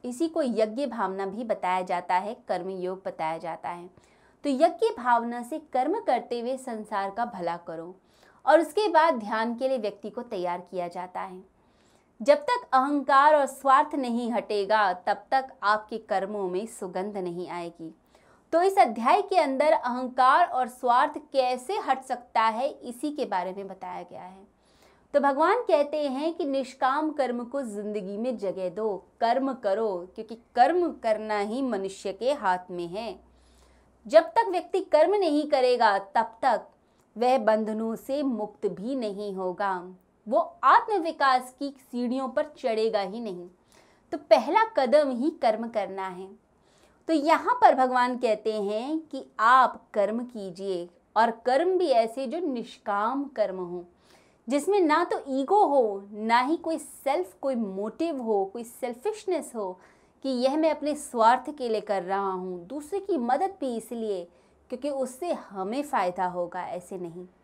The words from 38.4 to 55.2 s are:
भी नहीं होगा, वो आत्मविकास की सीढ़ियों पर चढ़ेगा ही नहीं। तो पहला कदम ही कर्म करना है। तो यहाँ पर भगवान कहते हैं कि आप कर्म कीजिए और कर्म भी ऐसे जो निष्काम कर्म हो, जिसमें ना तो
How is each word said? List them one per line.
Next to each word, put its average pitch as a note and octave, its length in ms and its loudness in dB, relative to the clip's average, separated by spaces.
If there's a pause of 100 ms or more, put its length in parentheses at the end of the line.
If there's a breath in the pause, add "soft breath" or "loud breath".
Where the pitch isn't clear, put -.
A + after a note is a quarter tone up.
भी F#3+ 280 -6
नहीं G#3 380 -6
होगा, F#3 580 -4 (360)
वो C#4+ 360 0
आत्मविकास D#4 960 2
की C#4 100 -4
सीढ़ियों B3 600 -6
पर D4 140 -2
चढ़ेगा A3+ 560 -2
ही G3 200 -6
नहीं। F3+ 300 -10 (600 soft breath)
तो E4 60 -6
पहला D#4 460 4
कदम C#4+ 480 2
ही B3+ 180 -2
कर्म A3+ 400 0
करना F#3+ 380 -6
है। F#3+ 220 -12 (800 soft breath)
तो D#4+ 60 2
यहाँ D#4+ 420 2
पर E4+ 200 8
भगवान B3+ 420 2
कहते G#3+ 440 0
हैं A#3 380 -4
कि C4+ 260 -12 (140)
आप A#3 540 6
कर्म A3 320 0
कीजिए F#3+ 640 -8 (280)
और A#3 140 4
कर्म D#4 460 0
भी F4+ 100 2
ऐसे A#3 400 2
जो D4 120 -6
निष्काम A#3+ 840 -4
कर्म G3 340 -4
हो, F3 280 -8 (640 soft breath)
जिसमें D4 320 2
ना D#4+ 220 4
तो F4 240 -4